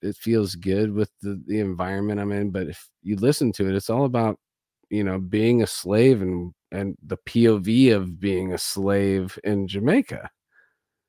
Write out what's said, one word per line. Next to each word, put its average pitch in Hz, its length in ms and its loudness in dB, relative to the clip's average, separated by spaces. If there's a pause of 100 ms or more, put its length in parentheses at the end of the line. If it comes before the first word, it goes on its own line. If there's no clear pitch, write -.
it 98 160 -6
feels 107 380 0
good 95 380 0
with 104 180 -2 (100)
the, 101 260 -8
the 107 140 -2
environment 98 600 -2
I'm 101 120 -4
in." 101 180 -2
But 92 180 -4
if - 200 -16 (140)
you 98 140 -4
listen 120 360 2
to 98 160 -2
it, 95 80 0
it's 98 140 -4
all 131 160 2
about 123 340 0 (500)
you 104 140 0
know, 95 140 -2
being 107 440 2
a 98 40 2
slave 107 560 2
and, 87 300 -4 (200)
and 98 300 -6
the - 160 -8
P 117 300 2
O 110 100 4
V 117 320 4
of 92 300 0
being 92 320 -2
a 87 60 -4
slave 98 840 -2
in 101 240 0
Jamaica, 120 600 -2 (800)